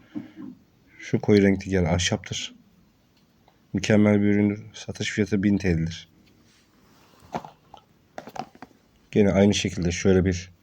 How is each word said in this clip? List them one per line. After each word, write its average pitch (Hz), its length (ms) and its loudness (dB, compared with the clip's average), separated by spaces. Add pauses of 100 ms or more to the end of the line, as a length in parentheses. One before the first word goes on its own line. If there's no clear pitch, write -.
(1000)
Şu - 220 -6
koyu 104 220 4
renkli 98 320 0
yer 92 80 2
ahşaptır. - 720 -4 (1160)
Mükemmel 104 500 2
bir 104 40 0
üründür. 104 460 0
Satış - 380 -10
fiyatı 101 320 -2
bin 101 160 2
T 90 180 0
L'dir. 82 320 -6 (3000)
Gene 101 220 4
aynı 101 220 6
şekilde 90 360 -2
şöyle 92 340 2
bir 90 260 -4 (120)